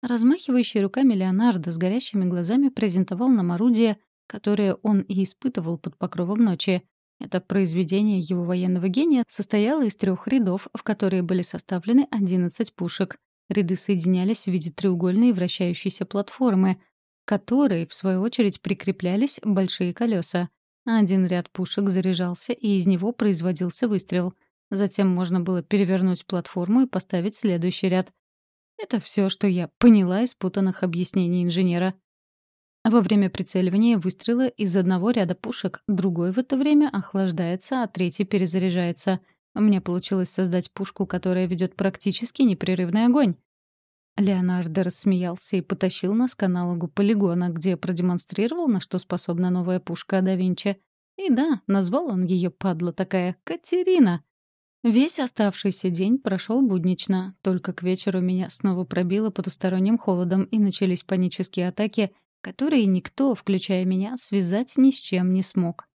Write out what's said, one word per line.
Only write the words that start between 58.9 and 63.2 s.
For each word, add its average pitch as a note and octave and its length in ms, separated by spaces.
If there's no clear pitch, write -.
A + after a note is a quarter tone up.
потусторонним F#3 680
холодом, F#3 480
и A3 140
начались F#3 440
панические F3+ 680
атаки — G3+ 420
которые C4 440
никто, F#3+ 500